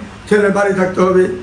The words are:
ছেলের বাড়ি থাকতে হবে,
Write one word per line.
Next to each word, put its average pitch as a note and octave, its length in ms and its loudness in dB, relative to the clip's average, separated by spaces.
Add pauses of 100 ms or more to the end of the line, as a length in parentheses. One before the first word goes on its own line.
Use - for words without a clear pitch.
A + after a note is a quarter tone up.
(280)
ছেলের G3+ 220 2
বাড়ি G3 240 0
থাকতে F#3 260 -2
হবে, F#3 240 4 (180)